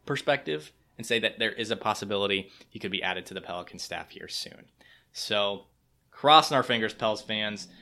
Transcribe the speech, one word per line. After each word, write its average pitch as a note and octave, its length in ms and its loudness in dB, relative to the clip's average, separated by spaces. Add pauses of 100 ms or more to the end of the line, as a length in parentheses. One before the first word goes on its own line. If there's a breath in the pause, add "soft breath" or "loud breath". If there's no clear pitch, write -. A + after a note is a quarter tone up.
perspective D3+ 640 -2 (240)
and A2+ 120 -12
say A#2 100 2
that A2 220 0
there A2+ 120 0
is A2 200 -6
a A2 40 0
possibility G2+ 760 0 (180 loud breath)
he - 80 -16
could G2+ 140 -6
be F#2+ 100 -2
added F#2 240 -4
to - 80 -14
the F#2+ 80 -8
Pelican F2 380 -10
staff E2 320 -10
here E2 160 -16
soon. - 380 -10 (460 soft breath)
So, G2+ 540 -2 (460)
crossing D3+ 440 8
our B2+ 60 6
fingers, A2+ 320 0
Pels G#2+ 300 -2
fans. G#2+ 440 -4 (140 loud breath)